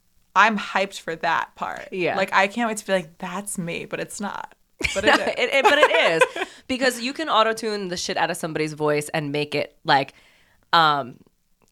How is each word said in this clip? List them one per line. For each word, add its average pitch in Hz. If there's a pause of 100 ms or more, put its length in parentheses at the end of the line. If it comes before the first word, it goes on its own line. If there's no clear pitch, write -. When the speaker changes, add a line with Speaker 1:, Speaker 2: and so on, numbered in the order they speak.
(360)
Speaker 1:
I'm 214
hyped 196
for 165
that 165
part. -
Speaker 2:
Yeah. 175
Speaker 1:
Like, 196
I 196
can't 233
wait 214
to 214
be 196
like, 170
"That's 185
me," 165
but 165
it's 165
not. - (400)
But 196
Speaker 2:
<laughs> -
Speaker 1:
it 262
is. 196
Speaker 2:
It, 240
it, 269
but 285
it - (460)
is. 339
Speaker 1:
<laughs> -
Speaker 2:
Because 247
you 254
can 311
auto-tune 214
the 180
shit -
out 160
of 170
somebody's 156
voice 147
and 151
make 147
it, -
like, 139 (580)
um, 147 (540)